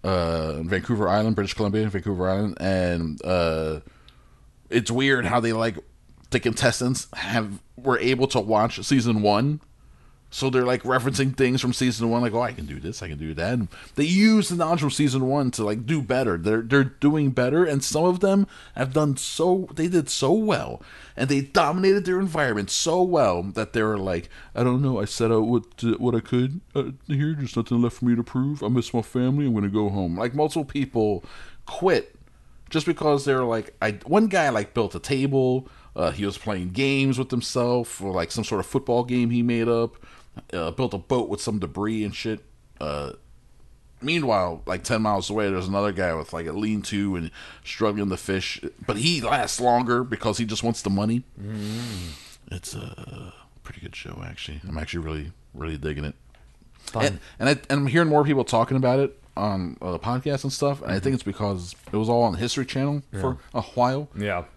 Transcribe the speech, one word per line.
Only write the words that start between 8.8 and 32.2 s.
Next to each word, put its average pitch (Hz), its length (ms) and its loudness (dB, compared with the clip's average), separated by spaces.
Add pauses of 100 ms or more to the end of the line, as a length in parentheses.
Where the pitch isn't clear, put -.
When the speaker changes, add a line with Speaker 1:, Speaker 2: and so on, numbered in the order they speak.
Speaker 1:
season 117 380 4
one. 113 380 4 (760)
So 135 160 -2
they're, 127 140 4
like, 123 200 2
referencing 127 520 2
things 127 240 4
from 123 140 0
season 117 360 0
one, 117 120 2
like, 120 120 0
"Oh, 117 80 2
I 120 120 -2
can 76 120 -10
do 71 140 -10
this, 87 240 -10
I 92 60 -10
can 76 80 -10
do 78 160 -8
that." 82 200 -2
And 117 140 -2 (280)
they 147 100 2
use 202 420 6
the 175 80 -2
knowledge 165 240 0
from 143 120 2
season 135 360 2
one 135 240 0
to, 113 140 -2
like, 107 200 -2
do 151 160 0
better. 123 360 0
They're, 107 240 0
they're 135 240 4
doing 147 460 2
better, 127 340 2
and 143 180 0
some 156 220 2
of 180 160 2
them 196 260 4 (300)
have 131 160 -4
done 147 240 2
so, 180 580 0
they 160 140 0
did 170 200 2
so 139 220 2
well, 214 500 0 (360)
and 131 100 0
they 139 140 2
dominated 185 640 4
their 185 160 0
environment 139 500 0
so 170 320 2
well 123 400 4
that 101 300 -4
they 113 100 2
were 107 140 2
like, 92 320 -2 (260)
"I 120 80 0
don't 123 180 2
know, 131 200 0
I - 20 0
set 113 300 0
out 110 140 4
what, 117 180 2 (180)
uh, 113 140 2
what 123 180 0
I 113 60 2
could, 131 400 0 (120)
uh, 131 180 -2 (160)
here, 151 300 0
there's 131 200 -4
nothing 117 240 2
left 117 160 0
for - 80 -4
me 120 100 4
to 117 80 0
prove. 139 400 -2
I 104 60 -2
miss 120 240 0
my 117 80 0
family, 131 460 0
I'm 123 60 2
gonna 104 140 2
go 104 220 2
home." 90 280 0
Like, 120 160 -2
multiple 151 300 0
people 117 640 0 (400)
quit - 500 0 (540)